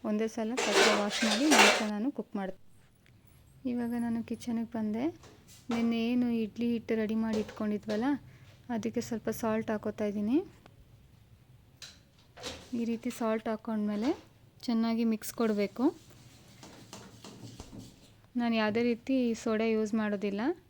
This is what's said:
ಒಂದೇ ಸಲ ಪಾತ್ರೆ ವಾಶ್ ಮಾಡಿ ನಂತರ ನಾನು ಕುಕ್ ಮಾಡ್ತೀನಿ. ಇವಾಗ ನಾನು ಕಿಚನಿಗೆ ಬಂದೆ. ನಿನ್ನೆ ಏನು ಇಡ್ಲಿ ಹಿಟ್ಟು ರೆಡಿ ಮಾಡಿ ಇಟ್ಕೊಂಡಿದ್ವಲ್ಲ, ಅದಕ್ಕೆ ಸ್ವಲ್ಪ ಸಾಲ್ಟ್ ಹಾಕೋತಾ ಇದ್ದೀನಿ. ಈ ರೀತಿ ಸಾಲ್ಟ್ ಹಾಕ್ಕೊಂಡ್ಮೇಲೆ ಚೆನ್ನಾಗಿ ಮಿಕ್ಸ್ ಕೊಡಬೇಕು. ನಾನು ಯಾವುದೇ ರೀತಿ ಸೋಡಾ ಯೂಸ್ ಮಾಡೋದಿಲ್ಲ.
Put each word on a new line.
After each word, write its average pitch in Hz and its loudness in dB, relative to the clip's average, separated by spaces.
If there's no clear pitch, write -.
ಒಂದೇ 214 0
ಸಲ 226 -2
ಪಾತ್ರೆ 208 6
ವಾಶ್ 208 0
ಮಾಡಿ 214 2
ನಂತರ 214 8
ನಾನು 214 -2
ಕುಕ್ - -10
ಮಾಡ್ತೀನಿ. 190 -6
ಇವಾಗ 240 -2
ನಾನು 233 -2
ಕಿಚನಿಗೆ 226 -4
ಬಂದೆ. 220 -2
ನಿನ್ನೆ 233 2
ಏನು 247 2
ಇಡ್ಲಿ 226 -2
ಹಿಟ್ಟು 233 0
ರೆಡಿ 214 0
ಮಾಡಿ 214 0
ಇಟ್ಕೊಂಡಿದ್ವಲ್ಲ, 214 -2
ಅದಕ್ಕೆ 226 -2
ಸ್ವಲ್ಪ 220 -4
ಸಾಲ್ಟ್ 220 0
ಹಾಕೋತಾ 208 -4
ಇದ್ದೀನಿ. 208 2
ಈ 233 0
ರೀತಿ 226 -4
ಸಾಲ್ಟ್ 220 0
ಹಾಕ್ಕೊಂಡ್ಮೇಲೆ 214 -2
ಚೆನ್ನಾಗಿ 226 2
ಮಿಕ್ಸ್ - -8
ಕೊಡಬೇಕು. 214 0
ನಾನು 233 2
ಯಾವುದೇ 214 2
ರೀತಿ 233 0
ಸೋಡಾ 220 2
ಯೂಸ್ 214 0
ಮಾಡೋದಿಲ್ಲ. 202 -2